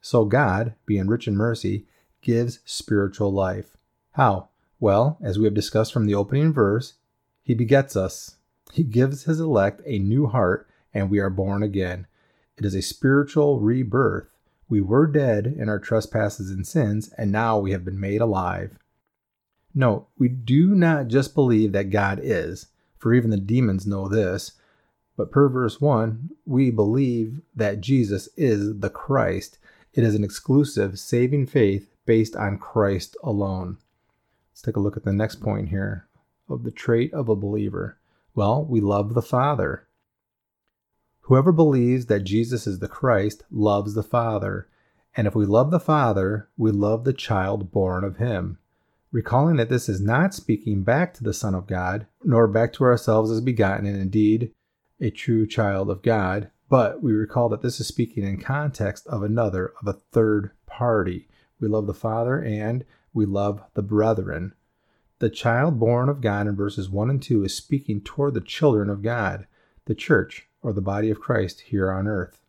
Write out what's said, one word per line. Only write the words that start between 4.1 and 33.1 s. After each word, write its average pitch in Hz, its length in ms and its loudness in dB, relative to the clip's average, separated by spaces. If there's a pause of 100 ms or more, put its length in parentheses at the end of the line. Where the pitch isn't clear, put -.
How? 107 360 0 (300)
Well, 113 420 2
as 104 180 -4
we 110 60 2
have 104 100 2
discussed 107 380 0
from 110 140 0
the 104 80 2
opening 135 380 2
verse, 117 420 0 (480)
he 127 100 -2
begets 120 440 2
us. - 400 -6 (360)
He 170 120 0
gives 131 400 0
his 160 160 0
elect 110 440 2
a 120 140 -4
new 113 300 2
heart, 104 400 0 (260)
and 98 160 0
we 101 80 2
are 98 120 0
born 98 320 -2
again. 92 440 -4 (500)
It - 80 -8
is 95 100 -2
a 95 80 -2
spiritual 139 760 2
rebirth. 117 760 0 (340)
We 107 120 2
were 117 260 4
dead 127 400 2
in 127 220 -4
our 104 100 -2
trespasses 104 720 -2
and 95 160 -6
sins, 107 520 0
and 104 140 -2
now 110 260 2
we 98 140 0
have 90 120 -4
been 95 160 -6
made 101 200 0
alive. 95 580 -2 (960)
No, 123 320 2 (100)
we 127 120 2
do 131 460 2
not 160 340 2
just 123 260 0
believe 110 380 4
that 98 180 -2
God 98 320 0
is, 92 460 -4 (280)
for 113 160 0
even 117 180 4
the 107 60 2
demons 98 500 0
know 98 220 -4
this, 98 440 -2 (640)
but - 160 -4
per 143 160 6
verse 127 320 -2
one, 117 500 0 (160)
we 131 240 2
believe 117 680 0 (140)
that 104 260 -2
Jesus 101 560 0
is 107 420 0
the 98 120 -4
Christ. 104 680 -2 (360)
It 117 100 2
is 107 100 4
an 104 80 0
exclusive 104 760 0
saving 127 480 0
faith 98 460 2 (140)
based 113 300 2
on 98 220 -4
Christ 98 680 -2